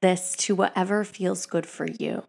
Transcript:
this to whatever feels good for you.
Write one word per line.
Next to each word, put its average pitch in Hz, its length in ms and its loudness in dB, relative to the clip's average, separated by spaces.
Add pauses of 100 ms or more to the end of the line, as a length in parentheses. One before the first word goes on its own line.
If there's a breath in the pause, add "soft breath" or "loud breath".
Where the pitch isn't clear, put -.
this 185 360 4
to - 180 0
whatever 196 480 2
feels 190 420 -2
good 165 200 -2
for - 200 -8
you. - 440 -4